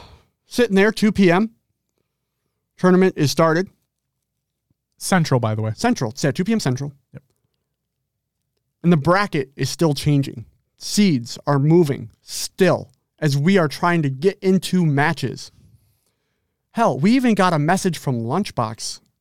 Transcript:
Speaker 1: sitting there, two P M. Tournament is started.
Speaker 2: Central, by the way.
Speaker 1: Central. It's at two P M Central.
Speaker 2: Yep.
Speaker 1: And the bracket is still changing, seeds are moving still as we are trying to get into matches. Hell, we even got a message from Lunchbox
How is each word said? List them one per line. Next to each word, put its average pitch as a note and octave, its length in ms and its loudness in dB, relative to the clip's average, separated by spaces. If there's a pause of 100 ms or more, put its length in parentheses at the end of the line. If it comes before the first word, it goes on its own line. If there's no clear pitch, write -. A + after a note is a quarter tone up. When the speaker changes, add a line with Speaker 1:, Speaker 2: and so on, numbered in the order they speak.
(460)
Speaker 1:
sitting A3+ 300 -2
there, G3+ 160 4
two G#3 200 0
P F#3 200 4
M. G#3 200 0 (1300)
Tournament F3+ 400 4
is C#3+ 140 0
started. E3 360 0 (1300)
Speaker 2:
Central, D#3 400 0
by A2 160 -2
the A2 80 -4
way. A2 120 -4
Speaker 1:
Central. A3+ 360 -2
It's - 120 -8
at C#3+ 120 -2
two F#3 80 -2
P G3+ 80 -2
M A3 80 0
Central. C#3 340 -4 (200)
Speaker 2:
Yep. - 100 -20 (1600)
Speaker 1:
And F3 100 4
the E3 40 6
bracket E3+ 580 -2
is - 160 -6
still D3+ 240 0
changing, C#3 500 -2 (320)
seeds D#3 600 -2 (100)
are C#3+ 120 2
moving D3 500 2 (120)
still - 680 -4 (280)
as C#3+ 180 -2
we F3+ 200 2
are D#3+ 100 2
trying F3 360 -2
to C#3 60 -2
get C#3 300 -2
into F#3 460 0
matches. D3 680 -2 (1200)
Hell, G3+ 280 0
we F#3 120 4
even B3 220 2
got F#3 200 2
a D3+ 60 0
message E3+ 380 0
from A#2+ 260 -4
Lunchbox A#2 760 -6 (220)